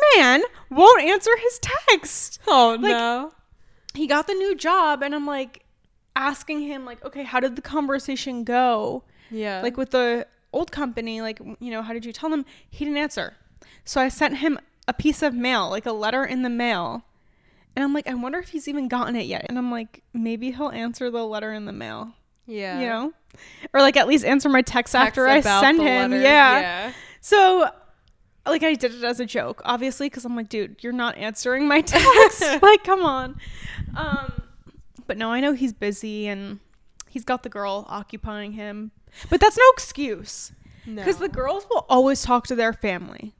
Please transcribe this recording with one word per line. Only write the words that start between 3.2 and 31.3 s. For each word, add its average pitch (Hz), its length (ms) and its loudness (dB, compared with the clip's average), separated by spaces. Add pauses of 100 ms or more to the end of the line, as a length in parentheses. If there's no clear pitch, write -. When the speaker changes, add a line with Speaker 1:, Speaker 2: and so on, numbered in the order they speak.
Speaker 1:
he 302 140 -4
got 294 200 0
the 403 60 -4
new 381 220 -2
job 311 480 0
and 285 120 -6
I'm, 294 100 -6
like, 269 400 -8 (500)
asking 285 460 -6
him, 285 240 -10
like, 240 200 -18
"Okay, 277 180 -12
how 254 160 -2
did 247 160 -2
the 269 60 -12
conversation 269 840 -6
go?" 240 600 0 (280)
Speaker 2:
Yeah. 208 300 -8
Speaker 1:
Like, 240 160 -6
with 262 140 -6
the 240 360 0 (240)
old 330 200 -4
company, 226 500 -6
like, 220 160 -8
w-, - 220 -16
you 240 120 -12
know, 220 100 -8
"How 226 120 -10
did 233 120 -10
you 233 80 -14
tell - 160 -6
them?" 302 160 -2 (240)
He - 160 -10
didn't 294 120 -4
answer. - 400 -6 (480)
So - 160 -2
I 262 80 0
sent 285 280 -2
him 285 220 -2 (280)
a - 60 -4
piece - 300 -2
of 285 100 0
mail, 240 360 -2
like, 202 160 -6
a 240 80 -4
letter 220 320 -2
in 254 180 -4
the 247 60 -4
mail. 233 560 -4 (720)
And 269 100 -2
I'm 277 80 -2
like, 294 140 -4
"I 262 80 -6
wonder 254 240 -6
if 359 100 -14
he's 302 180 -10
even 285 200 -6
gotten 240 280 -4
it 226 100 -4
yet." - 240 -8
And 247 80 -6
I'm 247 140 -4
like, 233 320 -12 (100)
"Maybe 226 380 -6
he'll 269 200 -6
answer 233 380 -8
the 233 160 -6
letter 214 280 -8
in 214 120 -10
the 208 80 -12
mail." 220 400 -12 (320)
Speaker 2:
Yeah. 208 340 -10
Speaker 1:
You 254 80 -4
know? 233 260 -6 (600)
Or, 269 80 4
like, 269 160 6
at 262 100 4
least 277 180 2
answer 277 240 2
my 262 120 4
text 240 300 -2
Speaker 2:
Text - 40 -2
Speaker 1:
after 247 320 4
I 269 100 6
Speaker 2:
about 294 240 4
Speaker 1:
send 294 180 6
Speaker 2:
the 311 40 2
Speaker 1:
him. 254 280 2
Speaker 2:
letter. 262 120 0
Speaker 1:
Yeah. 277 360 8
Speaker 2:
Yeah. 185 320 -4 (300)
Speaker 1:
So, 370 480 4 (800)
like, 311 160 0
I 320 100 2
did 240 220 -4
it 240 80 -12
as 240 160 -4
a 247 60 -4
joke, 151 380 -6
obviously, 254 460 -4
'cause 247 160 -16
I'm 240 100 -8
like, 233 140 -10
"Dude, 214 340 -8
you're 240 80 -8
not 240 260 -4
answering 254 500 -4